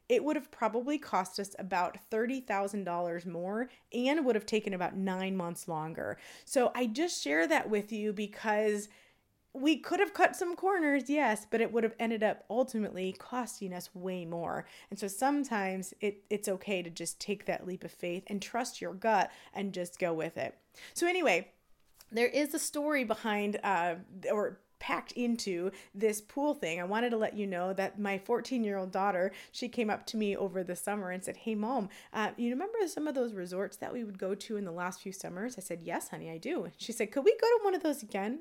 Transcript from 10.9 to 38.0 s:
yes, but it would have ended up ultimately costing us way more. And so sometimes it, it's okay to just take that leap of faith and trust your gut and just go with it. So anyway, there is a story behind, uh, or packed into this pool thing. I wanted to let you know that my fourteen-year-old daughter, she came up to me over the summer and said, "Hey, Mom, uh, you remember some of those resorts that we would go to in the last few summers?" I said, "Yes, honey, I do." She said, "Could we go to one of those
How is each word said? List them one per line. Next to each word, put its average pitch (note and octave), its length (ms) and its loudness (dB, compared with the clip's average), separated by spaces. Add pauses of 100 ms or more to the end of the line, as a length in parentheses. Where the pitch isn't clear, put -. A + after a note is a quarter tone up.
yes, C4+ 420 2
but A3+ 120 2
it A3 100 0
would A3+ 120 4
have A3+ 140 0
ended A3+ 240 0
up - 280 2
ultimately G3+ 680 0
costing G#3+ 540 -6
us F3+ 220 -8
way F3+ 320 -4
more. E3+ 400 -4 (240)
And G#3 80 -8
so G3+ 100 -4
sometimes G#3 960 0
it, G#3 260 -2
it's G#3 220 -2
okay F#3+ 320 -2
to E3+ 80 -10
just E3 280 -8
take - 280 -4
that - 200 -2
leap F#3 160 -6
of E3+ 80 -10
faith F3+ 360 -4
and G3+ 160 -4
trust B3 400 -4
your E3+ 100 -4
gut G3 380 2 (240)
and G3+ 180 -2
just F3 260 -6
go F3 140 2
with D#3+ 240 -2
it. C3 180 -2 (380)
So - 140 2
anyway, C#4+ 420 4 (640)
there A#3 160 4
is C#4+ 240 2
a D#4+ 60 0
story D4 460 0
behind, G#3 600 0
uh, F3 300 2 (360)
or G3+ 300 0 (200)
packed - 320 -2
into G#3 580 -2 (240)
this G#3 260 0
pool C#4+ 320 0
thing. F3 260 -4
I F3 60 -4
wanted A3 260 0
to A#3 60 2
let A3 180 0
you G#3 120 -2
know F#3 260 0
that F#3+ 260 -2
my G3 200 0
fourteen-year-old G#3 720 0
daughter, F#3+ 400 2 (180)
she - 160 -6
came A#3 220 0
up - 180 -2
to A3+ 120 -4
me G3+ 180 2
over F#3 260 -2
the F3+ 140 -4
summer G3+ 340 -4
and F#3 140 -6
said, - 140 -8
"Hey, A3 160 -2
Mom, G#3+ 340 0 (240)
uh, G#3+ 240 0
you A#3+ 140 0
remember G4 360 0
some D4+ 220 -2
of C#4+ 60 -2
those A#3+ 180 0
resorts F#3 460 -4
that - 160 -6
we A#3+ 100 -4
would G3+ 140 -8
go F#3+ 160 -2
to G3+ 240 -4
in G3+ 80 -2
the E3+ 60 -6
last F3 280 -4
few F#3+ 120 -8
summers?" F#3+ 440 -8
I F#3+ 60 -8
said, E3+ 200 -6
"Yes, E3+ 260 -4
honey, E3 200 -10
I E3 80 -8
do." A3 400 -4
She - 160 -8
said, G#3+ 200 -4
"Could C4+ 120 2
we A4 160 10
go G#4+ 60 6
to A#4 180 8
one F#4+ 100 4
of D#4 80 0
those - 200 2